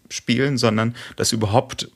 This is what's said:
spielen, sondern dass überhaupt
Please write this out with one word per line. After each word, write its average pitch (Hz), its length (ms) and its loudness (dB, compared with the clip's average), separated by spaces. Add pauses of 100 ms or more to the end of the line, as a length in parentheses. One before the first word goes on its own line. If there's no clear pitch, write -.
spielen, 131 480 0
sondern 113 380 2 (220)
dass - 160 0
überhaupt 110 640 0